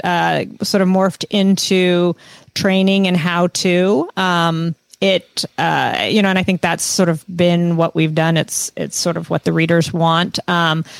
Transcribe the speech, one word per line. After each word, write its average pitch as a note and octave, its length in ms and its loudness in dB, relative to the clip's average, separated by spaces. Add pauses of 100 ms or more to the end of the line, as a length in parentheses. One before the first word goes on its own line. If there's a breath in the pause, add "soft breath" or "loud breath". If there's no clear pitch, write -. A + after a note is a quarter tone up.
uh, E3+ 420 0 (160)
sort G3 200 0
of F#3 60 2
morphed F#3+ 440 0
into F#3 840 2 (380 loud breath)
training F#3+ 540 2
and F3+ 100 2
how F3 300 0
to. F#3+ 680 0
Um, E3+ 600 0 (260)
it, - 440 -2 (120)
uh, C#3 520 -2
you G#3+ 120 2
know, F#3+ 80 2
and F#3+ 100 0
I F3+ 40 -2
think F#3 180 -2
that's E3+ 220 -2
sort F#3 260 0
of D#3+ 140 -2 (120)
been E3+ 420 2
what E3 180 0
we've D#3+ 200 0
done. D#3+ 220 2
It's, - 400 -4
it's - 200 -8
sort E3 200 -2
of E3 120 -8
what E3+ 140 -2
the E3 100 0
readers E3 400 2
want, E3 440 0 (100)
um, E3 360 0 (160 loud breath)